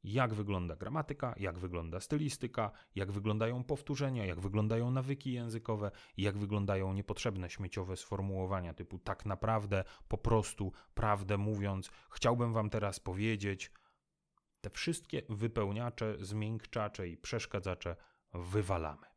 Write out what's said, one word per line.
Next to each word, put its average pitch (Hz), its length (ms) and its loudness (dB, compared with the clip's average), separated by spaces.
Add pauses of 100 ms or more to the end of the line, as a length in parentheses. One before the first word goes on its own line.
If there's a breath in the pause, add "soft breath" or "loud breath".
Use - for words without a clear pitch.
jak 110 300 4
wygląda 95 420 0
gramatyka, 135 600 -4
jak 87 220 -2
wygląda 87 420 -4
stylistyka, 135 720 0 (240 loud breath)
jak 98 180 -2
wyglądają 110 520 2
powtórzenia, 135 640 0
jak 87 140 -2
wyglądają 107 500 4
nawyki 131 420 -2
językowe, 113 580 -2 (260 loud breath)
jak 101 220 2
wyglądają 98 540 2
niepotrzebne, 95 580 -2
śmieciowe 92 460 -4
sformułowania 95 760 -2
typu 90 240 -8
„tak - 280 -4
naprawdę”, 101 580 2 (240 loud breath)
„po 107 100 0
prostu”, 101 540 2 (220 loud breath)
„prawdę 104 440 2
mówiąc”, 101 520 0 (200 loud breath)
„chciałbym 120 420 4
wam 107 180 2
teraz 104 300 0
powiedzieć”. 98 720 0 (880 soft breath)
Te 98 100 -6
wszystkie - 580 -2
wypełniacze, 110 920 0
zmiękczacze 107 880 -2
i 85 80 -8
przeszkadzacze 92 800 -4 (380 loud breath)
wywalamy. 87 720 0 (100)